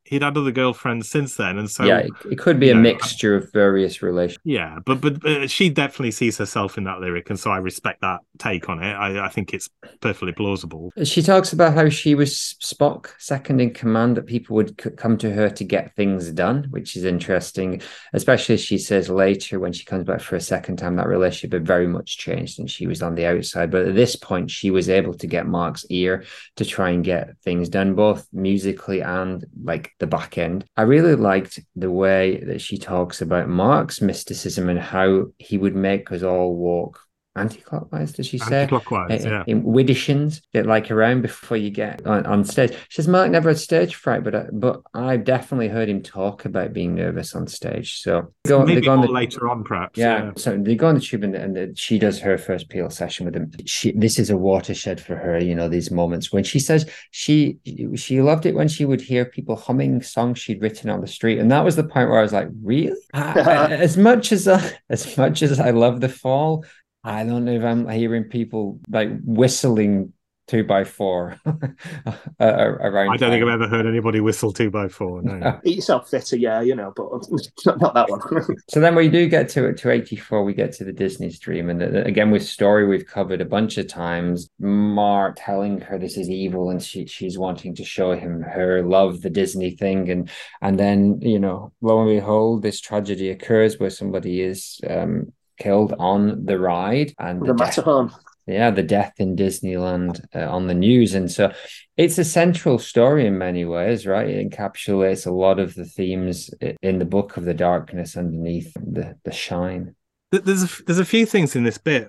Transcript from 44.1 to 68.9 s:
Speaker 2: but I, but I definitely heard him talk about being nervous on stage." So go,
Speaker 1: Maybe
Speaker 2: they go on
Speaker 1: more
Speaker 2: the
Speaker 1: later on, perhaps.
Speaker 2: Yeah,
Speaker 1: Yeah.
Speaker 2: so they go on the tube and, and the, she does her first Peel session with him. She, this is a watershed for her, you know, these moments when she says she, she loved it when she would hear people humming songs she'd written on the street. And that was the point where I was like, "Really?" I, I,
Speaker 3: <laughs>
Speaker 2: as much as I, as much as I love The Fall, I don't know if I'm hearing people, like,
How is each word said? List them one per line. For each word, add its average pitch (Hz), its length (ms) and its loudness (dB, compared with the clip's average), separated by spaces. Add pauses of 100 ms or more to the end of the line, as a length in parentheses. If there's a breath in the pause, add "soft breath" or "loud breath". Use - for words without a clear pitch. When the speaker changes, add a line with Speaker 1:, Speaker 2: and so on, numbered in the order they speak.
Speaker 2:
but 107 100 -4
I, - 180 -2
but 107 280 0 (140)
I 127 220 0
definitely 120 520 0
heard 110 200 -2
him 98 140 -2
talk 98 420 -6
about 95 280 -4
being 87 240 -2
nervous 85 400 -4
on 87 100 -8
stage." - 560 -10
So 87 300 -2 (140)
go, 139 180 6
Speaker 1:
Maybe 156 160 4
Speaker 2:
they 135 60 2
go 135 60 4
on 131 60 6
Speaker 1:
more 127 80 6
Speaker 2:
the 120 60 0
Speaker 1:
later 120 360 -4
on, 120 140 -4
perhaps. 92 340 -6
Speaker 2:
Yeah, 113 280 2
Speaker 1:
Yeah. 104 120 -8
Speaker 2:
so 107 220 -2
they 104 160 2
go 160 140 4
on 156 80 6
the 110 40 2
tube 104 220 -6
and, 98 140 -2
and 95 200 -6
the, 92 200 -6
she - 240 0
does 101 200 2
her 95 160 2
first 90 320 -6
Peel 90 220 -6
session 87 360 -8
with 82 100 -4
him. 80 140 -6 (140)
She, - 280 -2
this 110 260 2
is 107 120 2
a 101 60 2
watershed 95 640 0
for - 160 -10
her, 85 220 -2
you 87 160 0
know, 85 140 -2
these 82 240 -2
moments 85 400 -2
when 98 120 2
she - 140 0
says 156 300 2 (240 loud breath)
she, 151 460 2 (360)
she 131 280 0
loved 156 220 4
it 180 120 2
when 151 120 2
she 156 160 -2
would 135 160 2
hear 123 240 0
people 113 320 -6
humming 131 460 0
songs 120 380 -2
she'd 104 220 -6
written 107 280 -4
on 98 100 -4
the - 60 -8
street. 113 320 0
And 113 140 4
that 151 120 4
was 165 120 2
the 156 80 2
point 131 260 2
where 117 80 6
I 110 40 8
was 104 100 2
like, 95 160 0 (140)
"Really?" 147 340 0 (180)
I, 151 260 0
I, 151 300 4
Speaker 3:
<laughs> - 0 -
Speaker 2:
as 160 260 2
much 226 360 6
as 196 160 2
I, 190 240 4 (160)
as - 280 -6
much - 260 2
as 139 180 2
I 123 100 4
love 120 300 4
The 131 80 0
Fall, 151 560 -2 (380 loud breath)
I 110 220 -6
don't 120 200 -2
know 120 80 0
if 117 120 0
I'm 117 240 0
hearing 113 360 0
people, 110 540 -6 (100)
like, 110 220 0 (140)